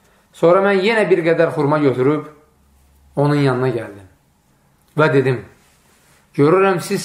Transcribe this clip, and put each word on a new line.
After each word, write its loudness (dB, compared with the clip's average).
Sonra 2
mən 0
yenə 0
bir 2
qədər 2
xurma 0
götürüb 0
onun 0
yanına 0
gəldim -10
və 2
dedim, 0
"Görürəm, 2
siz -8